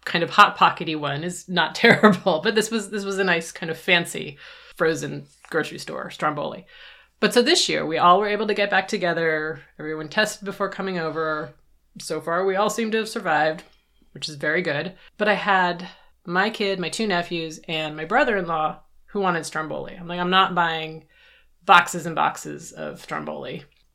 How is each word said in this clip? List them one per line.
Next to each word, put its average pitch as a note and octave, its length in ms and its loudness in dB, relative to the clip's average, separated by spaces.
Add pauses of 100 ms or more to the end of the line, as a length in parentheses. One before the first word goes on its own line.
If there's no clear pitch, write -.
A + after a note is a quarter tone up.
kind E3+ 200 0
of D#3+ 60 -6
hot - 280 6
pockety E3 400 2
one C#3+ 240 -4
is F3 260 -10
not F3 260 0
<laughs> - 20 -8
terrible, G3 680 6
but G#3+ 140 2
this G#3+ 160 0
was, G3 180 -4
this G3+ 140 -6
was G3 160 -4
a G3+ 40 2
nice E3+ 280 0
kind E3 180 -8
of D#3+ 80 -6
fancy E3+ 580 -2 (380)
frozen D3 520 -2 (220)
grocery D3+ 300 -4
store - 320 -10
Stromboli. D3+ 560 -6 (540)
But G#3+ 120 2
so B3 80 6
this D4 280 4
year, D#3 180 0
we D#3 120 -2
all F3+ 200 8
were G#3 100 2
able G#3 200 -2
to G#3 60 2
get G3+ 160 0
back F#3+ 180 2
together. D#3+ 720 -2 (180)
Everyone D#3 300 -8
tested G#3 360 -2
before F#3+ 260 -4
coming F#3+ 280 -6
over. D#3 560 -4 (460)
So D#3 200 -6
far, E3+ 240 -2
we F#3+ 120 0
all G#3 140 2
seem A3 200 -2
to A3 80 0
have A3 100 -4
survived, D#3+ 540 0 (500)
which C#3+ 160 -10
is D3+ 80 -10
very D#3+ 260 -2
good. D#3+ 320 -4 (240)
But G#3+ 100 2
I G3+ 60 4
had F3+ 520 0 (400)
my F#3 240 0
kid, G3 300 -2
my D#3+ 80 -2
two A3 180 -4
nephews, E3+ 640 -2
and D#3 280 -4
my D#3 100 -8
brother-in-law F3+ 760 0 (320)
who G#3 80 -4
wanted F3 240 0
Stromboli. D3+ 520 -8
I'm F3+ 100 -14
like, F3 140 -6
"I'm F3+ 100 0
not F#3 240 4
buying D#3+ 500 0 (600)
boxes F3 400 6
and E3 80 -6
boxes D#2+ 580 -2
of D2+ 300 -10
Stromboli. D2+ 640 -10 (300)